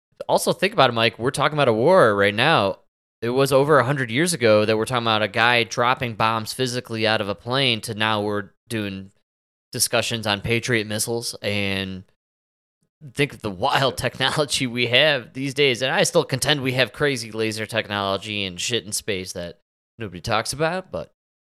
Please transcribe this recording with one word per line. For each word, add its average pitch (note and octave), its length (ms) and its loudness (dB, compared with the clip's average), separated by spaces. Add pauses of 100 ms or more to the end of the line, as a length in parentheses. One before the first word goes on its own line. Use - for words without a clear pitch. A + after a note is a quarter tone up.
(280)
Also, E3+ 260 0
think G3+ 200 -2
about C#3 160 6
it, A#2 40 -2
Mike. A2+ 260 0
We're A#2 100 -2
talking D3 280 -2
about C#3 100 2
a A#2 60 6
war B2+ 420 6
right G2+ 180 2
now. A#2+ 460 2 (420)
It A2+ 80 -2
was C3 220 2
over C#3 280 6
a A#2+ 40 6
hundred C3 280 -2
years E3+ 220 0
ago A2 320 4
that A2 120 2
we're A2 80 -2
talking B2 180 -2
about A2 180 2
a G#2+ 60 0
guy A#2 360 4
dropping A#2+ 520 -2
bombs A2+ 380 0
physically A#2+ 540 -4
out A2 140 2
of G2 80 -4
a G2+ 60 -4
plane B2 460 0
to A#2 120 -8
now G#2+ 280 0
we're G#2 280 -4 (200)
doing G2 420 -6 (600)
discussions A#2 560 -2
on G2+ 140 0
Patriot A#2 460 0
missiles A#2 540 -4
and G2 600 -4 (1120)
think C#3+ 200 -2
of A2 80 -18
the G#2+ 100 -4
wild B2+ 460 0
<laughs> - 20 -8
technology C3+ 680 -2
we A#2+ 200 -2
have C3 460 2
these C3+ 200 -6
days. C3 300 2
And C3+ 80 0
I F3+ 120 2
still D#3 200 2
contend C#3 380 -2
we B2+ 120 -2
have B2 180 2
crazy B2 400 -2
laser A2 360 -2
technology G2+ 800 -4
and F2 140 -8
shit A#2 260 -4
in G#2 60 -14
space F#2 420 -6
that F2 260 -10 (400)
nobody F2+ 220 -10
talks A2+ 320 -2
about, D#3+ 380 -4
but, E2 200 -8 (480)